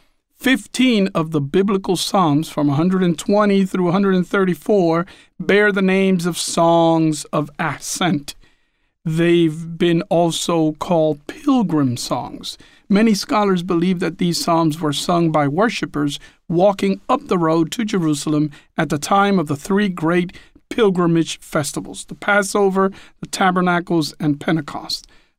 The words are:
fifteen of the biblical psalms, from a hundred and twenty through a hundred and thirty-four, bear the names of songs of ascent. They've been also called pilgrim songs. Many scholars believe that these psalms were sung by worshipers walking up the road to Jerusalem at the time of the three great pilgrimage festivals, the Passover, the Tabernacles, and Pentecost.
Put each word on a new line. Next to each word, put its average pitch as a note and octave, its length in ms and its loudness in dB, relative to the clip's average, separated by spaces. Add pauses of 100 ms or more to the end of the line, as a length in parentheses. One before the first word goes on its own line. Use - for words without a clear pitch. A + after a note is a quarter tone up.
(360)
fifteen A#3 800 0
of D#3+ 180 -2
the D#3 100 0
biblical F#3+ 560 0
psalms, D#3 500 0
from D3 220 0
a C#3 40 0
hundred F#3 280 2
and F3 160 0
twenty G3+ 480 2
through F#3 220 -2
a F3+ 40 2
hundred G3 220 2
and F3+ 120 0
thirty-four, F3+ 800 0 (340)
bear G3+ 320 2
the G3 120 0
names F#3+ 420 2
of F3 140 -4
songs E3 880 2
of D3+ 320 -4
ascent. D#3+ 760 -4 (720)
They've E3 720 0
been F3 320 2
also E3 640 0
called D#3 540 -2
pilgrim D#3 720 0
songs. - 580 -8 (320)
Many A3 240 4
scholars G3+ 500 0
believe F3 380 0
that E3+ 160 -4
these F3 260 -2
psalms E3 380 0
were D3 140 -2
sung E3+ 360 0
by D3+ 160 2
worshipers D3 720 -2 (300)
walking G3 580 0
up - 200 -2
the F#3+ 120 0
road D#3+ 340 2
to A#3 120 -4
Jerusalem D3+ 680 0 (280)
at D#3+ 100 -2
the D#3+ 100 -2
time G3 400 2
of - 80 0
the C#3 100 -4
three G3+ 340 0
great F3 440 -2 (340)
pilgrimage E3+ 680 0
festivals, - 680 -8
the F3+ 80 -16
Passover, G3 760 0 (300)
the - 60 -12
Tabernacles, F3 920 0
and D3 220 -2
Pentecost. - 640 -6 (320)